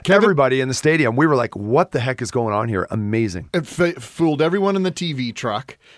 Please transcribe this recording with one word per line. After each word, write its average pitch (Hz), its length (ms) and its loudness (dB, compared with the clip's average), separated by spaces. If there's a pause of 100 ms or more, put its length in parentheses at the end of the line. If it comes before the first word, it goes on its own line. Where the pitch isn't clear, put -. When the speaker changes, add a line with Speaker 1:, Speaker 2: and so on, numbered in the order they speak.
Speaker 1:
Kevin 196 180 6
Speaker 2:
everybody 139 380 4
in 131 80 -2
the 131 60 -4
stadium. 151 420 2
We 151 100 4
were 151 80 2
like, 120 220 0
"What 117 340 0
the 139 80 -4
heck 123 240 -4
is 113 80 -6
going 113 240 -2
on 110 140 0
here?" 95 200 -2
Amazing. 107 640 -2
Speaker 1:
It 165 280 -4
f-, 170 200 0
fooled 151 400 -2
everyone 196 360 0
in 190 80 0
the 180 80 -2
T 170 200 -6
V 127 200 -4
truck. 113 440 -6 (220)